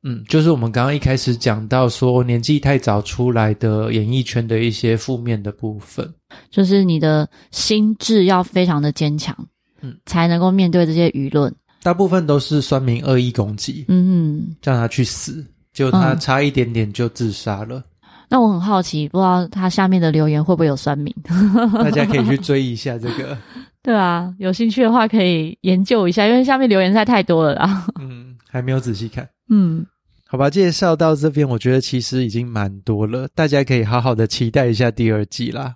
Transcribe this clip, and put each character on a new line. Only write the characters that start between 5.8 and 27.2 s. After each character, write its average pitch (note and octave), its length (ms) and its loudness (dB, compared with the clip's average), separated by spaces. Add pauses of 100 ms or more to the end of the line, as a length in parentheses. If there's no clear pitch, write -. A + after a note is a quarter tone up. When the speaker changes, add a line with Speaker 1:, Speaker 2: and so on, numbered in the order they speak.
Speaker 2:
就 G3 140 2
是 G3 180 4
你 E3+ 160 2
的 D3+ 300 2 (240)
心 G#3+ 480 0
智 G#3 260 4
要 F#3 160 4
非 F3+ 240 0
常 D#3 160 0
的 D3 100 0
坚 D3+ 260 -2
强， D3+ 180 -8 (460)
Speaker 1:
嗯， C3 240 -14
Speaker 2:
才 E3+ 200 0
能 E3+ 140 2
够 F3+ 100 2
面 F#3+ 220 2
对 F3 140 4
这 D#3+ 80 -2
些 E3+ 160 2
舆 C#3 240 -4
论。 C#3+ 200 2 (300)
Speaker 1:
大 F3 100 0
部 F#3+ 140 2
分 F3 180 2
都 D3 140 2
是 D3 220 0
酸 C3+ 200 -2
民 A#2+ 220 -2
恶 C3 160 2
意 B2 140 -2
攻 G#2 240 -2
击， C#3 320 -10
Speaker 2:
嗯， E3+ 720 0
Speaker 1:
叫 C3+ 140 -2
他 A#2 120 0
去 B2+ 160 -2
死， D#3+ 400 -8 (300)
结 C#3 100 -2
果 C3 80 2
他 E3+ 240 2
差 C#3 260 -2
一 D3 80 2
点 B2 220 -2
点 G#2+ 220 -2
就 A#2+ 160 -4
自 A2+ 220 -4
杀 G2+ 340 -8
了。 B2 140 -14
Speaker 2:
嗯。 - 40 -18 (460)
那 B3+ 100 2
我 A3+ 100 4
很 F3 120 -2
好 G3 200 0
奇， D3+ 280 -4
不 F3 80 -4
知 F#3+ 40 2
道 F3+ 260 2
他 F#3 220 -2
下 F#3+ 200 2
面 F#3 120 4
的 D#3+ 80 2
留 D3+ 200 2
言 D3+ 120 0
会 F3 140 2
不 D#3+ 40 -6
会 E3 80 2
有 C#3 80 0
酸 C#3+ 220 -4
民？ D3 160 -6 (300)
<laughs> G#3+ 400 2
Speaker 1:
大 - 80 2
家 - 140 2
可 G#2 100 0
以 B2+ 120 2
去 C3+ 100 2
追 C#3 260 0
一 B2 100 -4
下 A#2 240 -8
这 A#2 180 -6
个。 C3 220 -10 (440)
Speaker 2:
对 A#3+ 120 0
啊， F3+ 440 0
有 F#3 160 -2
兴 A3+ 160 0
趣 B3 140 2
的 A3 80 4
话 A3+ 140 4
可 A3 160 2
以 E3 400 0
研 F#3 220 2
究 G#3 240 2
一 F3 60 2
下， G#3 140 2
因 A3+ 60 4
为 B3+ 120 4
下 C4+ 120 2
面 C4 120 2
留 G3 100 4
言 F#3 120 2
实 - 20 2
在 G#3+ 100 4
太 A3 180 2